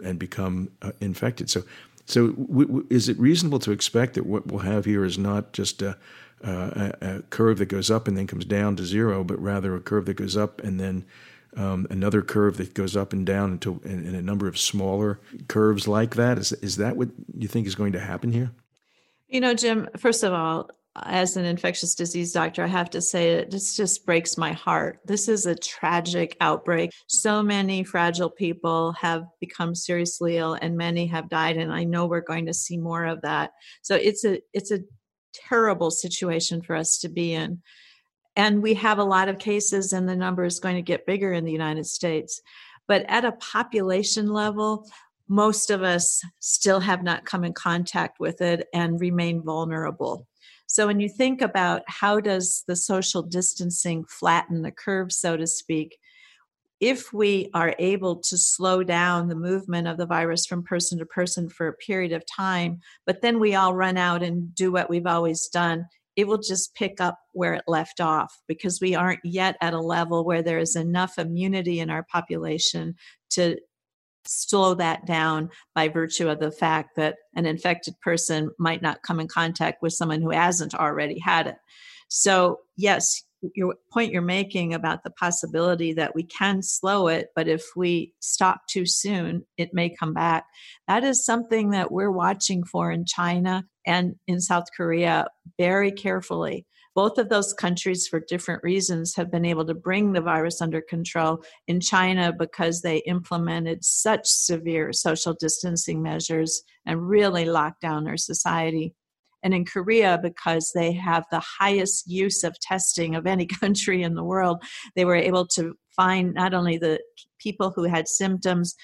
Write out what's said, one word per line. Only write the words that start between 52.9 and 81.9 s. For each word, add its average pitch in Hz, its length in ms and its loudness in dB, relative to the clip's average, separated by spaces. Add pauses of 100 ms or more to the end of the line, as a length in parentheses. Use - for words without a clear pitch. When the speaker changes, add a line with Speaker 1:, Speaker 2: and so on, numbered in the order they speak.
Speaker 2:
distancing 175 840 -2
flatten 170 580 0
the 156 80 -6
curve, 190 420 -4
so 165 240 -2
to 160 80 -4
speak, 160 540 -4 (800)
if 254 340 0
we 202 420 2
are 170 260 2
able 185 400 0
to - 180 0
slow 185 460 2
down 175 420 2
the 170 80 -2
movement 175 540 -2
of 165 100 -4
the 175 80 -2
virus 170 400 0
from 175 160 -4
person 175 380 -2
to 165 60 -8
person 175 420 -2
for - 180 -6
a 156 80 -4
period 185 380 -4
of 165 120 -4
time, 175 540 -2 (260)
but 185 160 0
then 240 200 2
we 208 160 4
all 190 180 4
run 185 220 2
out 175 260 2
and 175 320 -2
do 185 160 2
what 180 180 2
we've 175 200 0
always 170 400 0
done, 170 380 0 (280)
it 202 140 2
will 208 100 2
just 190 380 -4
pick 196 240 -4
up 180 180 0 (140)
where 170 220 0
it - 120 -6
left 165 340 -2
off 156 320 0 (140)
because 175 340 -4
we 185 140 2
aren't 175 300 0
yet 185 360 0
at 165 140 0
a 165 60 -2
level 165 440 0
where 165 180 0
there 165 180 0
is 165 160 0
enough 175 420 0
immunity 175 640 -2
in 160 100 -4
our 160 140 -4
population 165 920 -2 (360)
to 175 260 2 (720)
slow 190 480 2
that 170 320 0
down 160 420 0 (260)
by 156 140 4
virtue 165 400 0
of 151 120 0
the 156 100 0
fact 156 440 0
that 156 220 0 (200)
an 170 100 0
infected 175 560 -2
person 160 560 0
might 170 240 0
not 156 200 -2
come 170 160 -2
in 160 80 -4
contact 165 540 -2
with 165 140 -2
someone 160 260 0
who 160 100 0
hasn't 165 440 2
already 151 440 -2
had 170 280 2
it. - 100 -8 (520)